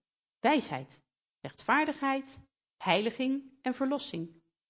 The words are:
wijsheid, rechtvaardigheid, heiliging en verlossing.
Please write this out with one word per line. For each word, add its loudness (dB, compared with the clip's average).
wijsheid, 0
rechtvaardigheid, -2
heiliging 0
en -2
verlossing. -4